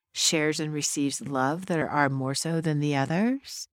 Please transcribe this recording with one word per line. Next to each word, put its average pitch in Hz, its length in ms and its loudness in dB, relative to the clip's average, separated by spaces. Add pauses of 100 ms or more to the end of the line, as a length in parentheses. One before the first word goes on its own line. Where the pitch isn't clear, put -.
(140)
shares 156 460 2
and 151 120 -4
receives 147 540 -2
love 139 400 0
that 170 120 0
are 143 320 2
more 135 240 -2
so 165 260 0
than 156 200 2
the 147 140 2
others. 175 840 -2